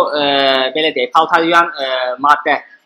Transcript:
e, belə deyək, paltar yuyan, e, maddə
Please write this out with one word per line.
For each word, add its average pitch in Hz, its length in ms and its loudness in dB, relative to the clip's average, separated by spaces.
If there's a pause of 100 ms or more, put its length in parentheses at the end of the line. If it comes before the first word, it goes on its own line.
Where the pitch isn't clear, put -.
(160)
e, 147 80 0 (500)
belə 156 220 0
deyək, 123 160 -4
paltar 160 320 2
yuyan, 170 260 2
e, 139 160 -8 (320)
maddə 143 400 0 (280)